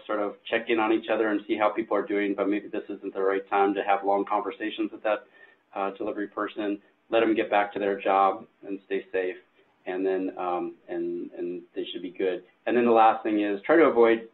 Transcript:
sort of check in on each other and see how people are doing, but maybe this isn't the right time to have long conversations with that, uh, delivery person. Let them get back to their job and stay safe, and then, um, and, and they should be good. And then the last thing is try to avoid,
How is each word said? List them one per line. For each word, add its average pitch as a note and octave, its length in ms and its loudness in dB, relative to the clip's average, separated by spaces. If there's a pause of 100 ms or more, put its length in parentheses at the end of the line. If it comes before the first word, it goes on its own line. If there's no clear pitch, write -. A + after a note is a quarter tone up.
sort G#2+ 140 -2
of G2+ 240 -4
check A2+ 260 -2
in A#2 80 2
on A2 160 2
each A2+ 160 -2
other A2 200 2
and G2+ 180 0
see G#2+ 100 0
how G#2+ 120 2
people G#2+ 280 -2
are G2+ 80 0
doing, G2+ 300 -2
but G2 120 -2
maybe G2+ 200 -2
this G#2 200 -8
isn't G2 240 -10
the G2 120 -4
right G2 260 0
time G2+ 240 2
to G2 100 0
have G2 220 2
long G2+ 180 2
conversations G#2 680 -4
with A2 100 -16
that, G#2+ 240 -2 (480)
uh, G2 180 -4
delivery G#2 360 -6
person. G#2 520 -6 (300)
Let A2+ 120 4
them A2+ 120 4
get G#2+ 160 0
back G2+ 240 2
to G2+ 60 -8
their G2+ 200 0
job G2 460 2 (220)
and G2 180 -8
stay F#2+ 260 -4
safe, F#2 260 -2 (500)
and F#2 180 -4
then, F#2+ 320 0
um, F2 380 -4 (120)
and, - 480 -6
and F2 280 -8 (100)
they F#2 180 -6
should F2 120 -12
be F2 80 -12
good. F#2 320 -4 (240)
And A#2 100 0
then A#2+ 80 4
the A#2+ 60 4
last A2 320 6
thing G#2+ 180 0
is G#2 220 -2
try D#3+ 140 4
to D#3+ 80 8
avoid, A#2 480 4